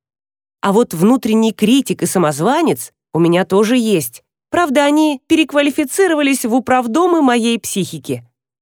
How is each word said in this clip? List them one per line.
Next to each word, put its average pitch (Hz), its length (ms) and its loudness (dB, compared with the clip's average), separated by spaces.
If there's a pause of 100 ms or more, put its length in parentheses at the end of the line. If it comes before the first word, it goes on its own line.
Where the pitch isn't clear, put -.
(600)
А 196 120 -2
вот 233 200 0
внутренний 220 600 0
критик 226 500 0
и - 20 -2
самозванец 175 880 -2 (200)
у 156 60 -2
меня 170 260 2
тоже 208 320 0
есть. 214 460 -2 (260)
Правда, 302 340 0
они 294 440 0
переквалифицировались 294 1160 0
в 220 80 -2
управдомы 254 680 0
моей 233 380 0
психики. 143 640 -8 (380)